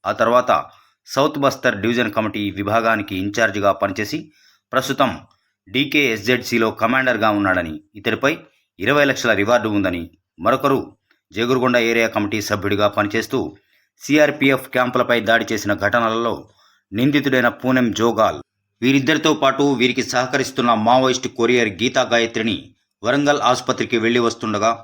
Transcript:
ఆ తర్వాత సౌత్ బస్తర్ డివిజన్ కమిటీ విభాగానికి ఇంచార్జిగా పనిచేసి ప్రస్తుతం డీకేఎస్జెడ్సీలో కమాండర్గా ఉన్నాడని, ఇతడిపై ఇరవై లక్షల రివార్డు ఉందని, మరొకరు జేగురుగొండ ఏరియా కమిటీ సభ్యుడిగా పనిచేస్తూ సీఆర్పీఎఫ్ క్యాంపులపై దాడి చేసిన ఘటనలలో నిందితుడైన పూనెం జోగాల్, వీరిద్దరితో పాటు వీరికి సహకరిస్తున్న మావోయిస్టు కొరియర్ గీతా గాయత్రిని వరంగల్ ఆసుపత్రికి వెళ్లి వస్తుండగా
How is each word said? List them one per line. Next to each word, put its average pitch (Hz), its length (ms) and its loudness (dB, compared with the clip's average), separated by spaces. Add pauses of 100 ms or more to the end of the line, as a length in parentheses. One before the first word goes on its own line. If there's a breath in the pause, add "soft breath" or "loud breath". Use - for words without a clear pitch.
ఆ 98 80 -2
తర్వాత 120 380 2 (580 soft breath)
సౌత్ 143 300 0
బస్తర్ 131 420 0
డివిజన్ 117 320 0
కమిటీ 107 380 -4
విభాగానికి 104 680 -2
ఇంచార్జిగా 101 560 0
పనిచేసి 101 460 -4 (540 soft breath)
ప్రస్తుతం 131 380 0 (580)
డీకేఎస్జెడ్సీలో 120 1000 0
కమాండర్గా 113 600 0
ఉన్నాడని, 92 440 0 (200)
ఇతడిపై 110 380 -2 (460 soft breath)
ఇరవై 139 260 2
లక్షల 123 280 0
రివార్డు 110 360 0
ఉందని, 92 340 -2 (360)
మరొకరు 131 400 0 (540)
జేగురుగొండ 123 440 0 (120)
ఏరియా 117 200 2
కమిటీ 107 340 -2
సభ్యుడిగా 101 460 0
పనిచేస్తూ 104 520 -2 (600 soft breath)
సీఆర్పీఎఫ్ 139 680 2
క్యాంపులపై 123 520 0
దాడి 113 240 2
చేసిన 104 300 -2
ఘటనలలో 113 600 0 (580 soft breath)
నిందితుడైన 131 560 2
పూనెం 127 440 0
జోగాల్, 104 480 0 (420)
వీరిద్దరితో 139 520 2
పాటు 135 380 0
వీరికి 123 300 0
సహకరిస్తున్న 127 720 -2
మావోయిస్టు 123 540 2
కొరియర్ 117 440 2
గీతా 123 300 -2
గాయత్రిని 113 520 0 (480)
వరంగల్ 143 380 0
ఆసుపత్రికి 120 580 0
వెళ్లి 117 220 2
వస్తుండగా 113 500 0 (140)